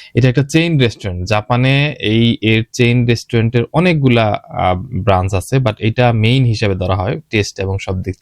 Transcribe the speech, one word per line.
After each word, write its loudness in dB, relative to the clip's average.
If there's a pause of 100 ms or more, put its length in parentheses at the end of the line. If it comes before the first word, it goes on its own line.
(140)
এটা 4
একটা 0
চেইন 0
রেস্টুরেন্ট। -2
জাপানে 0
এই, 2
এর 2 (100)
চেইন 2
রেস্টুরেন্টের 0 (100)
অনেকগুলা, 2
আহ, -2
ব্রাঞ্চ -2
আছে, -2
but 0
এটা 0
মেইন 2
হিসেবে 0
ধরা -2
হয় -4
টেস্ট -2
এবং -4
সব -6
দিক -8